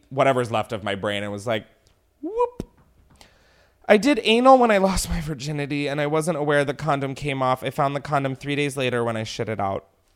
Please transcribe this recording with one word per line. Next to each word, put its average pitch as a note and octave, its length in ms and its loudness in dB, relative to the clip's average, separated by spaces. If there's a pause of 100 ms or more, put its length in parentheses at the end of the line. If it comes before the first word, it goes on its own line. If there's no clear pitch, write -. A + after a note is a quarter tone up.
whatever's C3 420 2
left A2 220 -2
of G2+ 100 -8
my G2+ 140 -4
brain G2+ 260 -4
and G#2 80 -6
was G2+ 160 -10
like, A2 200 -2 (540)
whoop. A#4+ 460 -4 (1200)
I G#3+ 80 8
did B3 280 2
anal B3 340 8
when A#3+ 140 4
I G3+ 60 4
lost F#3 300 0
my E3+ 120 -4
virginity, C#3+ 680 -4
and C#3+ 120 -2
I D3 80 0
wasn't D#3 300 0
aware D3 260 2
the C3+ 100 -2
condom C#3 400 -2
came C3+ 300 -4
off. B2+ 180 0
I C3+ 80 -4
found C#3+ 240 0
the C#3+ 60 -4
condom C#3 340 -2
three C#3 220 -6
days C#3 200 -2
later B2 280 0
when A#2 120 -2
I A2 60 -4
shit A2+ 260 -6
it G#2+ 120 -4
out. G2 260 -4 (300)